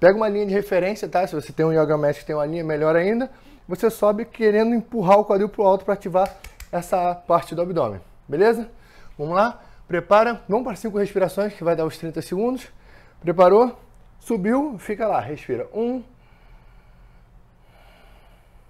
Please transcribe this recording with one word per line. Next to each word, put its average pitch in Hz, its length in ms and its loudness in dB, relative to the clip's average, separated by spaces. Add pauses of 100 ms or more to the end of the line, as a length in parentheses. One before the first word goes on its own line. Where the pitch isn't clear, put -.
Pega 190 160 6
uma 220 120 0
linha 208 180 -2
de 196 60 -4
referência, 196 540 -2
tá? 180 180 0
Se 180 120 -8
você - 160 -8
tem 160 120 0
um 160 80 2
yoga 156 240 2
mat 147 220 0
que - 60 -20
tem 156 100 -8
uma 147 100 -2
linha, 160 200 -6
melhor 156 320 0
ainda. 226 340 0 (380)
Você 185 200 -2
sobe 208 360 0
querendo 220 500 2
empurrar 208 460 4
o 208 40 -2
quadril 202 240 0
pro 208 140 -4
alto 190 220 4
pra 202 100 0
ativar 190 420 -2 (360)
essa 175 420 -2
parte 170 400 0
do 170 80 -2
abdômen, 139 380 -2 (280)
beleza? 214 400 2 (480)
Vamos 156 200 -4
lá, 214 260 0 (240)
prepara. 202 640 2
Vamos 233 160 0
para 233 100 -6
cinco 208 240 -6
respirações, 196 540 -2
que - 100 -14
vai 165 140 2
dar 160 80 -2
os 160 120 -6
trinta 160 240 -10
segundos. 233 460 -6 (540)
Preparou? 185 580 4 (400)
Subiu, 233 600 -2
fica 214 280 -6
lá, 165 140 0
respira. 123 520 -8
Um. 240 300 -4 (2750)